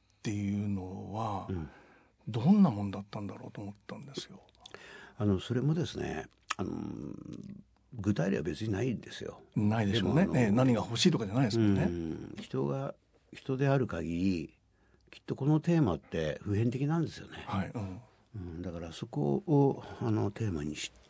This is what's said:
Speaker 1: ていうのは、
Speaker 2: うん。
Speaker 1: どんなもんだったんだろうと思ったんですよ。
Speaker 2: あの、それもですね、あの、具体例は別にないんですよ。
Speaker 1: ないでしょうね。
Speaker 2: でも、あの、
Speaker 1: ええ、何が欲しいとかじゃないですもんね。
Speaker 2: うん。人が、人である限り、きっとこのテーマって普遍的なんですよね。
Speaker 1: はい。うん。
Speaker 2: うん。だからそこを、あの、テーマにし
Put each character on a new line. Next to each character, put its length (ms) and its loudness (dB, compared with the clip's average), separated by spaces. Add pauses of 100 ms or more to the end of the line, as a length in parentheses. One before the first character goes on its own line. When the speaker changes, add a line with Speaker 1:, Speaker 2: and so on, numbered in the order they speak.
(220)
Speaker 1:
て 80 -6
い 340 0
う 60 -2
の 420 -6
は、 380 -4
Speaker 2:
う 40 -4
ん。 160 -6 (580)
Speaker 1:
ど 240 4
ん 100 8
な 80 8
も 140 -2
ん 80 -2
だ 80 -8
っ 100 -12
た 100 -8
ん 60 -6
だ 100 -8
ろ 120 -14
う 40 -14
と 100 -10
思 100 -8
っ 40 -20 (120)
た 80 -10
ん 100 -14
で 80 -16
す 120 -8
よ。 140 -18 (800)
Speaker 2:
あ 80 0
の、 140 4
そ 160 -4
れ 60 0
も 120 2
で 140 0
す 100 -10
ね、 300 -6 (300)
あ 60 -4
の、 80 -4 (1200)
具 180 0
体 160 0
例 80 2
は 60 -2
別 180 -6
に 100 -2
な 120 0
い 80 0
ん 100 -4
で 100 -16
す 120 -12
よ。 160 -10 (160)
Speaker 1:
な 260 4
い 60 2
で 80 2
し 80 2
ょ 80 2
う 40 4
ね。 60 6
Speaker 2:
で 60 6
も、 60 0
あ 20 2
の、 60 6
Speaker 1:
え 20 6
え、 80 4
何 240 6
が 60 2
欲 140 -4
し 120 4
い 40 8
と 60 2
か 80 -4
じ 60 -6
ゃ 20 -4
な 80 2
い 40 4
で 60 0
す 60 2
も 80 6
ん 80 6
ね。 120 4
Speaker 2:
う 20 2
ん。 520 -6
人 280 -2
が、 260 -4 (380)
人 260 -4
で 100 4
あ 100 6
る 80 2
限 320 -4
り、 360 0 (580)
き 80 -20
っ 40 -20
と 120 -4
こ 100 -4
の 140 4
テ 180 2
ー 60 4
マ 120 4
っ 40 -4
て 420 -2
普 140 -2
遍 160 2
的 160 -2
な 120 0
ん 60 0
で 60 -6
す 80 -12
よ 80 -14
ね。 180 -14
Speaker 1:
は 180 -2
い。 120 -6
う 20 -6
ん。 240 -8 (340)
Speaker 2:
う 40 -10
ん。 240 -8
だ 80 -6
か 80 -10
ら 120 -10
そ 140 -10
こ 400 0
を、 380 4 (180)
あ 80 0
の、 220 2
テ 140 -4
ー 60 0
マ 120 -4
に 120 -4
し 160 -10 (180)